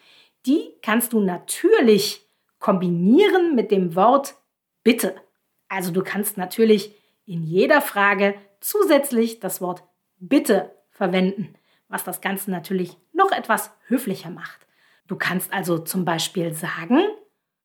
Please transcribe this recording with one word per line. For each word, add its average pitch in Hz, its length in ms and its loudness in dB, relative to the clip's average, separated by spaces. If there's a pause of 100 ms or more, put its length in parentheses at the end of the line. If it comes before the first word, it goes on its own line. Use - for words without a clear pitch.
(460)
die 311 360 0
kannst 226 300 -2
du 220 80 2
natürlich 208 1040 2 (340)
kombinieren 226 960 4
mit 226 160 0
dem 180 240 0
Wort 254 420 2 (480)
Bitte. 233 320 2 (520)
Also 185 220 -6
du 185 120 -2
kannst 202 340 -6
natürlich 208 580 2 (320)
in 170 160 -8
jeder 220 380 2
Frage 202 540 0 (260)
zusätzlich 269 800 0
das 175 200 -10
Wort 180 220 -8 (360)
Bitte 220 520 0 (200)
verwenden, 185 640 -2 (340)
was 190 160 -10
das - 160 -10
Ganze 190 300 -6
natürlich 180 460 -6 (160)
noch 381 200 2
etwas - 400 -4 (140)
höflicher 196 440 -4
macht. - 360 -18 (400)
Du 180 100 -8
kannst 180 360 -4
also 175 260 -2
zum 175 260 -6
Beispiel 165 500 -4
sagen: 175 460 -2 (640)